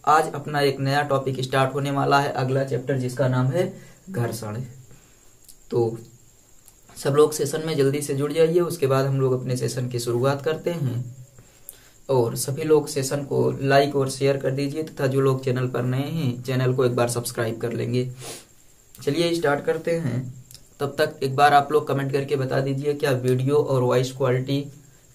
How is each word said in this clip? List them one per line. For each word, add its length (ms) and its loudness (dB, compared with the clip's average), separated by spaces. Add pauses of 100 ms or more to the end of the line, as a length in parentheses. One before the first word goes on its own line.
आज 280 4
अपना 280 -4
एक 180 2
नया 220 2
टॉपिक 400 -2
स्टार्ट 320 0
होने 180 -2
वाला 280 2
है, 120 0
अगला 320 0
चैप्टर, 360 -2
जिसका 280 0
नाम 180 2
है 360 -2 (280)
घर्षण। 520 -6 (1120)
तो 260 0 (1000)
सब 120 -2
लोग 240 4
सेशन 320 -2
में 120 -2
जल्दी 240 2
से 120 -4
जुड़ 200 -2
जाइए, 260 4
उसके 280 0
बाद 180 2
हम 160 0
लोग 200 2
अपने 160 -2
सेशन 320 -4
की 100 -6
शुरुआत 420 0
करते 300 -2
हैं। 440 -4 (960)
और 260 2
सभी 280 -4
लोग 240 4
सेशन 360 -4
को 280 0
लाइक 440 2
और 140 0
शेयर 280 0
कर 140 -2
दीजिए, 320 -2
तथा 240 -2
जो 140 2
लोग 220 2
चैनल 240 0
पर 160 -2
नए 260 -2
हैं, 340 -2
चैनल 300 0
को 120 4
एक 100 0
बार 140 2
सब्सक्राइब 520 -4
कर 120 -4
लेंगे। 380 -2 (920)
चलिए 320 0
स्टार्ट 300 0
करते 260 -2
हैं। 540 -4 (340)
तब 200 -4
तक 240 -2
एक 120 -2
बार 180 6
आप 180 4
लोग 160 2
कमेंट 240 -2
करके 240 0
बता 260 0
दीजिए, 320 -2
क्या 180 0
वीडियो 440 2
और 260 2
वॉइस 300 2
क्वालिटी 500 0 (540)